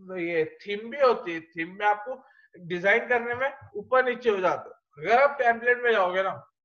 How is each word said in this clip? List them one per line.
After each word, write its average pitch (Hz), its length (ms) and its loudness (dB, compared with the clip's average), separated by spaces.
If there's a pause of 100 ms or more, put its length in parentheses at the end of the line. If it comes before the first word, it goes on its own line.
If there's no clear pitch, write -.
(180)
ये 165 440 -2
theme 208 280 -10
भी 285 120 -4
होती 214 320 2
है, 165 80 -8
theme 165 380 -10
में 208 60 -2
आपको 226 400 -2 (340)
design 190 480 0
करने 240 280 0
में 269 180 -4 (220)
ऊपर 254 300 2
नीचे 240 240 -2
हो 202 80 2
जाता 165 240 0
है। - 440 -18
अगर 240 180 6
आप 277 140 2
template 240 400 2
में 240 140 0
जाओगे 190 320 2
ना, 190 60 0 (360)